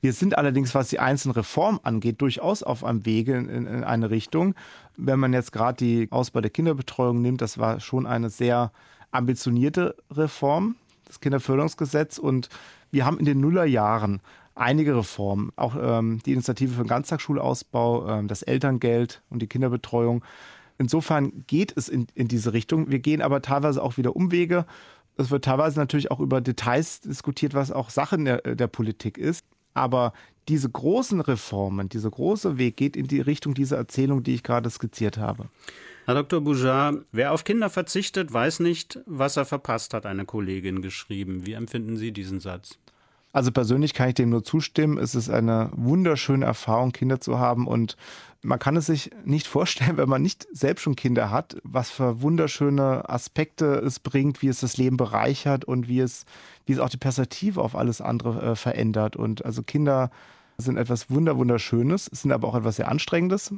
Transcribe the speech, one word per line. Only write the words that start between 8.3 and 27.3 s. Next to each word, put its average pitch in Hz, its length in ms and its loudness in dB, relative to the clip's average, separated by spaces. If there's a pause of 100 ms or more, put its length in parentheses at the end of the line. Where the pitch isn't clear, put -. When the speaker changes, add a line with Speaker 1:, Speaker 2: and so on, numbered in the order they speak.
Speaker 1:
sehr 120 440 0 (380)
ambitionierte 131 840 2 (160)
Reform, 151 640 0 (300)
das - 160 -20
Kinderförderungsgesetz. 143 960 0
Und 131 320 0 (420)
wir 139 140 2
haben 151 120 2
in - 60 0
den 143 160 4
Nullerjahren 117 800 2 (360)
einige 143 420 4
Reformen, 101 580 -2
auch, 123 260 -2
ähm, 113 440 0
die 139 80 2
Initiative 127 400 0
für 120 100 -2
den - 60 -4
Ganztagsschulausbau, 123 1200 -2
ähm, 107 180 -2
das 104 140 -6
Elterngeld 123 880 0
und 120 120 -6
die 113 60 -4
Kinderbetreuung. 120 720 0 (580)
Insofern 143 680 0
geht 165 300 0
es 131 100 -4
in, 135 260 -2
in 123 140 -2
diese 113 240 0
Richtung. 139 400 0
Wir 135 80 2
gehen 151 220 0
aber 139 200 2
teilweise 139 400 0
auch 123 140 -2
wieder 123 220 0
Umwege. 175 480 2 (500)
Es 131 160 0
wird 139 140 0
teilweise 143 340 2
natürlich 143 320 0
auch 131 80 -2
über 131 220 2
Details 123 580 0
diskutiert, 143 540 -4